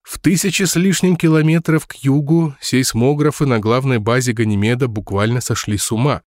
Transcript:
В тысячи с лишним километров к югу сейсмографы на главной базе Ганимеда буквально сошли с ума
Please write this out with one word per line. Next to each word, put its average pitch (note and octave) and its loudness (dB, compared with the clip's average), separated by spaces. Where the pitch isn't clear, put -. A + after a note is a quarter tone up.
В - -16
тысячи E3+ 0
с E3+ -2
лишним F#3 2
километров D#3+ 2
к - -18
югу D3 0
сейсмографы C#3 0
на B2 2
главной B2 0
базе A#2+ 0
Ганимеда A2+ 0
буквально G#2+ -2
сошли G#2 -4
с - -4
ума A#2+ 0